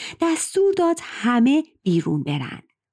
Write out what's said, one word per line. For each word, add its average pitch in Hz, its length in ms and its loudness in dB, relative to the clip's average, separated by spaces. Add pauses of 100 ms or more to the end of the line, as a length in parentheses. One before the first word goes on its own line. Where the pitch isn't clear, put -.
(200)
دستور 381 540 0
داد 339 280 0
همه 247 600 2 (200)
بیرون 160 400 0
برن. 139 400 -6 (300)